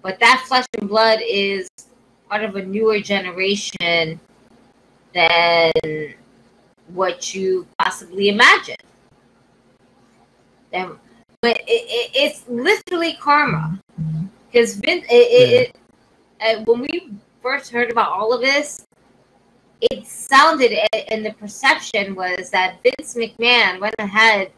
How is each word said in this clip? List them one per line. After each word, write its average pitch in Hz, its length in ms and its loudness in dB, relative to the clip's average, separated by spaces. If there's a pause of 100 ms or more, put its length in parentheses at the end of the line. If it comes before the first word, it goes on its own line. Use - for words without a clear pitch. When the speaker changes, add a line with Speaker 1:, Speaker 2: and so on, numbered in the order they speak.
Speaker 1:
but 190 180 -8
that 247 260 4
flesh 254 200 0 (120)
and 202 100 -6
blood 220 300 4 (100)
is 196 400 -2 (600)
part 214 160 -4
of 196 120 -8
a 196 60 -8
newer 208 380 0
generation 185 1200 -2 (920)
than 170 600 4 (1200)
what 180 400 -4
you 185 320 -4 (120)
possibly 190 500 -2
imagined. 247 480 2 (2000)
Then, 180 200 -8 (480)
but 226 180 0
it, - 100 -12
it, 233 460 -2
it's - 340 -2
literally 330 680 -2
karma. 196 640 -2 (720)
'Cause 226 220 4
Vin-, 330 240 -4
it, - 120 -12
it, 240 640 6 (680)
Speaker 2:
Yeah. 220 80 0
Speaker 1:
it, 220 100 0
uh, 220 60 -12
when 233 160 2
we 294 320 -8 (300)
first 262 300 -6
heard 240 180 -2
about 214 220 0
all 214 200 -2
of 240 80 0
this, 277 460 -2 (920)
it - 260 -2
sounded, 269 680 4
a-, 208 400 -2
and 214 120 -6
the 208 80 -6
perception 208 800 -4
was 180 360 -6
that 185 320 -2
Vince - 320 -2
McMahon 226 680 0
went 214 180 -4
ahead 208 600 2